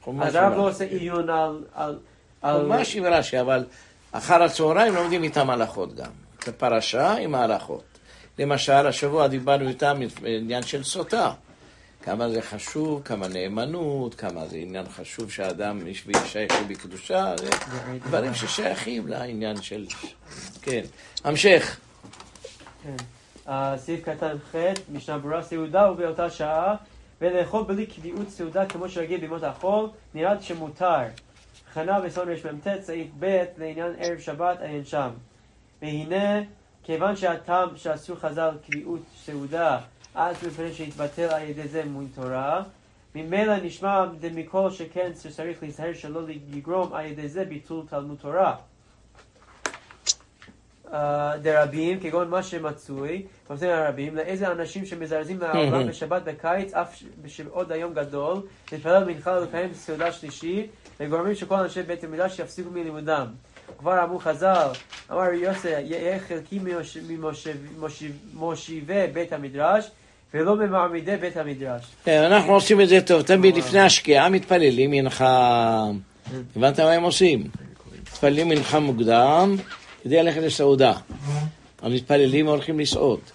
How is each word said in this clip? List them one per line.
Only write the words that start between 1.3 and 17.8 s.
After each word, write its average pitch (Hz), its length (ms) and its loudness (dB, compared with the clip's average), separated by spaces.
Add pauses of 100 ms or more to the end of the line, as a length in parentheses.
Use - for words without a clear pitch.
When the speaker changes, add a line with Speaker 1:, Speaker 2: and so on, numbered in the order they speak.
Speaker 2:
על, 156 340 -2 (100)
על, 147 240 -6 (440)
על 147 180 2 (120)
Speaker 1:
חומש 233 240 0
עם 190 80 -4
רש"י, 165 360 2
אבל 127 240 0 (480)
אחר 170 300 4
הצהריים 170 520 4
לומדים 175 300 0
איתם 143 260 0
הלכות 110 460 -2
גם. 62 140 -14 (380)
בפרשה 120 640 0
עם 208 220 -2
ההלכות. 107 500 -2 (540)
למשל, 139 480 4
השבוע 143 400 2
דיברנו 135 420 2
איתם 143 280 0 (300)
עניין 113 360 -4
של 139 220 -8
סוטה. 180 460 -2 (720)
כמה 113 280 -2
זה 113 120 -2
חשוב, 147 640 -6
כמה 101 240 -6
נאמנות, 123 880 -4
כמה 85 320 -8
זה 80 100 -12
עניין 92 320 -10
חשוב 104 420 -12
שהאדם, 98 560 -6
איש 95 200 -12
ואישה 101 340 -4
יחיו 104 280 0
בקדושה, 175 680 -4
זה - 60 -8
Speaker 2:
זה 127 640 -6